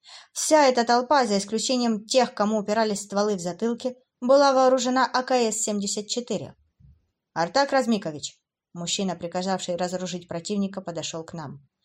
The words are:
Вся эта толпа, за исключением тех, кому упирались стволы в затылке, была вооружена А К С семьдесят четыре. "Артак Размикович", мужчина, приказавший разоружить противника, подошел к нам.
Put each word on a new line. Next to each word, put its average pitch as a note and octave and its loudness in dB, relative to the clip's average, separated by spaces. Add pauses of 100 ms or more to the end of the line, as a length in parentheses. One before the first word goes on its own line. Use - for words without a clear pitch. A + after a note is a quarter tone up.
(320)
Вся D4+ 4
эта B3 4
толпа, B3 4
за G3+ 0
исключением A3 -2
тех, - 2
кому G#3+ 0
упирались G#3 -2
стволы G#3 -2
в F3+ -6
затылке, A#3 -4 (260)
была C#4 6
вооружена B3+ 4
А B3+ 0
К B3+ -2
С A#3 0
семьдесят G#3 -4
четыре. A3 -6 (760)
"Артак F3 0
Размикович", A3 -2 (320)
мужчина, F3 -4
приказавший F3+ -4
разоружить F3+ -6
противника, G3 -6
подошел E3 -10
к - -20
нам. C#3+ -14 (180)